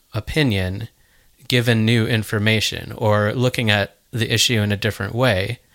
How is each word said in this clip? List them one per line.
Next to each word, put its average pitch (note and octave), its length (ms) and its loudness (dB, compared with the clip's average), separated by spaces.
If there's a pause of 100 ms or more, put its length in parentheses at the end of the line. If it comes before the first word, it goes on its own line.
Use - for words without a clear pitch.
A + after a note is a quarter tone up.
(140)
opinion G#2 760 -2 (580)
given A#2 380 2
new A2+ 220 2
information G#2+ 880 -2
or G#2 380 2
looking B2 360 0
at G2+ 260 0 (160)
the A2 200 -2
issue A2+ 280 2
in G#2 120 0
a G2+ 40 0
different G2+ 380 -4
way. A2+ 440 0 (160)